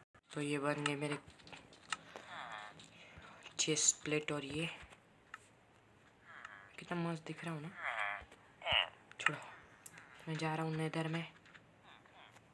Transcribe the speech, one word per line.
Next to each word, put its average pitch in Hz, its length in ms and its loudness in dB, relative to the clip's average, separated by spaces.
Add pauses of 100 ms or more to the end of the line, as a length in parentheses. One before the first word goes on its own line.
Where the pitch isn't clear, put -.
(320)
तो 151 80 -2
ये 147 180 4
बन 147 260 4
गए 147 120 4
मेरे 147 220 2 (2500)
chest - 460 6
plate। 151 280 4
और 143 120 0
ये 151 220 0 (2000)
कितना 175 200 -2
मस्त 170 280 2
दिख 160 180 -6
रहा 170 100 0
हूँ 147 80 -2
ना। 165 80 -6 (1500)
छोड़ो, - 200 4 (880)
मैं 160 80 0
जा 156 180 4
रहा 160 120 4
हूँ 160 100 2
nether 160 320 2
में। 165 240 0 (1200)